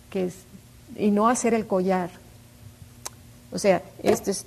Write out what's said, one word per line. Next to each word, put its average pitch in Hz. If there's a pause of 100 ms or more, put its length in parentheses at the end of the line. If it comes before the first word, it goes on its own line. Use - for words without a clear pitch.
(100)
que 185
es, 175 (600)
y 208
no 208
hacer 240
el 220
collar. 185 (1400)
O 185
sea, 180 (200)
esto 202
es, -